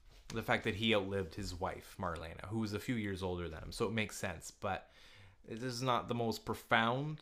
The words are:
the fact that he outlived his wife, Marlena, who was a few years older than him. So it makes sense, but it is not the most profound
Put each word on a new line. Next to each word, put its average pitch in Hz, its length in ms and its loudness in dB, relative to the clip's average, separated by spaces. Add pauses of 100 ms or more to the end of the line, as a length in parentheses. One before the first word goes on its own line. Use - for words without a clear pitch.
(320)
the 113 100 -2
fact 113 220 2
that 107 120 2
he 110 180 6
outlived 98 400 2
his 92 200 -4
wife, 87 460 -4
Marlena, 82 480 -4
who 110 120 0
was 104 120 0
a 104 80 -2
few 127 140 -2
years 101 280 -2
older 90 240 -2
than 78 160 -6
him. - 100 -10
So - 120 0
it 101 80 0
makes 107 240 -2
sense, 85 360 -6
but - 360 -4 (580)
it 113 160 -8
is 123 200 -4
not 120 260 2
the 120 60 2
most 117 320 0
profound 123 760 2